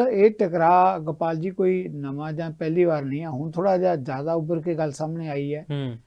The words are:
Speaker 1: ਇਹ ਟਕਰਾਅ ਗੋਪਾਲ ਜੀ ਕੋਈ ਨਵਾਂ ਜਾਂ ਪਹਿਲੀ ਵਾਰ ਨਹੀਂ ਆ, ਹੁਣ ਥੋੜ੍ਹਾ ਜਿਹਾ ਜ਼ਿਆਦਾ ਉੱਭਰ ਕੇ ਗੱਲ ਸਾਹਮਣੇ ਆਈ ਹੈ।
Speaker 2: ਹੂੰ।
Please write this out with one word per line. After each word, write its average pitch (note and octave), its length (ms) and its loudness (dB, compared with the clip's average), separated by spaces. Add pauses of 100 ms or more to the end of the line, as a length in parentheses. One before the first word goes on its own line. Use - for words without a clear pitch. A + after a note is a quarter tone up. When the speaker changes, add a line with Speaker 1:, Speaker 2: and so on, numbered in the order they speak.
(100)
Speaker 1:
ਇਹ G#3 200 6
ਟਕਰਾਅ F3+ 680 4
ਗੋਪਾਲ D#3+ 380 -4
ਜੀ E3+ 140 -4
ਕੋਈ F#3 380 0
ਨਵਾਂ D3 440 -8
ਜਾਂ E3 180 -6
ਪਹਿਲੀ E3 340 0
ਵਾਰ D#3 200 2
ਨਹੀਂ C#3+ 200 -4
ਆ, E3 60 -8
ਹੁਣ D3+ 200 -6
ਥੋੜ੍ਹਾ F#3 260 2
ਜਿਹਾ F3+ 200 2
ਜ਼ਿਆਦਾ C#3+ 380 -4
ਉੱਭਰ E3 260 -2
ਕੇ E3+ 140 -2
ਗੱਲ D#3 180 -2
ਸਾਹਮਣੇ D#3+ 360 -6
ਆਈ C#3+ 260 -4
ਹੈ। D3+ 160 -8
Speaker 2:
ਹੂੰ। C3+ 260 -4 (100)